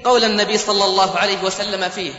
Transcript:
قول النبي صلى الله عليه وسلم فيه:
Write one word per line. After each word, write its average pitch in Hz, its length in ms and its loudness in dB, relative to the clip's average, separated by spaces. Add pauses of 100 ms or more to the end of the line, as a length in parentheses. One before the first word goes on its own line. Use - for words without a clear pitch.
قول 240 180 4
النبي 208 340 2
صلى 202 280 0
الله 190 320 2
عليه 190 260 0
وسلم 190 460 -4
فيه: 175 300 -8